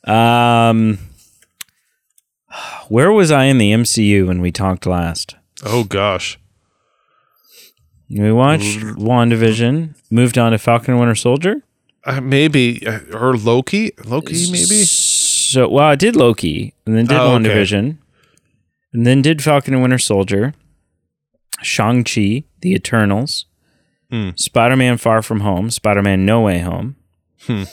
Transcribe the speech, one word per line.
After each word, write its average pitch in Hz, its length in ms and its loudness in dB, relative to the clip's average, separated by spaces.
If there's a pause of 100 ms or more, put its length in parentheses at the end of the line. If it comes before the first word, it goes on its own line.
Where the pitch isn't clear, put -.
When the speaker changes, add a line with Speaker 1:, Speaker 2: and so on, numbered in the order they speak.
Speaker 1:
Um, 113 920 2 (1900)
where 131 220 2
was 196 200 4
I 135 140 4
in 135 120 4
the 104 160 4
M 113 140 2
C 110 260 0
U 95 140 4
when 90 160 -2
we 90 100 -2
talked 92 340 -4
last? 87 500 -4 (280)
Speaker 2:
Oh, 113 200 -2
gosh. 98 540 -4 (1700)
Speaker 1:
We 104 220 0
watched 110 500 0
Speaker 2:
L- 107 140 -10
Speaker 1:
WandaVision, 117 1000 0 (160)
moved 120 260 2
on 117 160 2
to 110 60 0
Falcon 117 340 0
and 120 80 2
Winter 120 140 2
Soldier? 165 480 -2 (420)
Speaker 2:
Uh, 135 160 -4
maybe, 131 680 0
uh, 110 140 -6 (120)
or 123 240 0
Loki. 127 560 0 (120)
Loki, 160 460 -4
maybe? 190 340 0
Speaker 1:
So, - 840 -2
well, 139 180 2
I 147 80 4
did 202 200 0
Loki, 104 600 0 (100)
and 110 100 -2
then 113 120 2
did 127 100 0
Speaker 2:
Oh, 123 180 2
okay. 110 140 0
Speaker 1:
WandaVision, 104 500 -2 (920)
and 117 140 0
then 131 160 4
did 151 200 0
Falcon 143 300 0
and 127 100 2
Winter 127 160 2
Soldier, 101 560 0 (1080)
Shang-Chi, 113 840 0 (160)
The 180 140 0
Eternals, 107 720 -4 (640)
Speaker 2:
Hmm. 107 280 -6
Speaker 1:
Spider-Man 123 640 2
Far 110 220 0
From 107 200 -4
Home, 101 280 -2
Spider-Man 101 560 0
No 113 180 2
Way 92 180 0
Home. 87 340 -8 (460)
Speaker 2:
Hmm. 101 320 -6